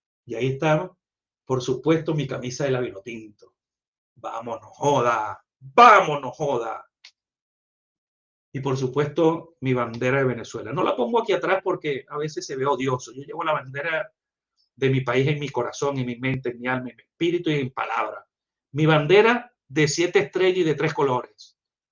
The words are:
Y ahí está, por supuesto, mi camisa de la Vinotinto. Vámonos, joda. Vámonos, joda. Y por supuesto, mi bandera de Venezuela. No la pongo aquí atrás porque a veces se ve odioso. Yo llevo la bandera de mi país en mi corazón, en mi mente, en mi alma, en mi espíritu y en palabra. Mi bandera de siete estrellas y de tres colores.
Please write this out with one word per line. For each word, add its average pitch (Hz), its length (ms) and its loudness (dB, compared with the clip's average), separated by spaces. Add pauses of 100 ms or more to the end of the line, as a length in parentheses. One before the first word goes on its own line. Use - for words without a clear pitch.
(260)
Y 120 80 -12
ahí 127 200 -2
está, 156 380 0 (540)
por 127 160 -2
supuesto, 156 540 0
mi 143 100 -2
camisa 127 380 -6
de 135 80 0
la 123 80 0
Vinotinto. 113 760 -12 (600)
Vámonos, 117 560 -12
joda. 120 760 0 (140)
Vámonos, 170 760 6
joda. 120 540 -4 (1700)
Y 135 40 -6
por 131 180 -2
supuesto, 151 840 0
mi 131 120 0
bandera 123 460 0
de 135 60 2
Venezuela. 113 460 -6
No 185 120 -2
la - 120 0
pongo 233 240 0
aquí 214 140 0
atrás 180 300 0
porque 151 440 -4
a 147 120 -10
veces 151 260 -8
se 147 100 -10
ve 131 120 -2
odioso. 127 440 -2
Yo 131 120 -14
llevo 151 200 -10
la 156 100 -2
bandera 143 600 -6 (640)
de 135 160 0
mi 131 100 2
país 131 260 2
en 147 120 0
mi 143 100 -6
corazón, 135 480 -4
en 123 80 -2
mi 120 120 -6
mente, 131 320 -4
en 117 100 -8
mi 120 80 -8
alma, 127 240 -4
en - 60 -20
mi - 40 -20
espíritu 170 480 -2
y 151 60 2
en 135 160 -2
palabra. 110 560 -6 (460)
Mi 151 120 2
bandera 190 680 4 (160)
de 147 200 2
siete 175 320 2
estrellas 185 400 2
y 175 40 4
de 151 120 2
tres 151 180 -2
colores. - 640 -2 (340)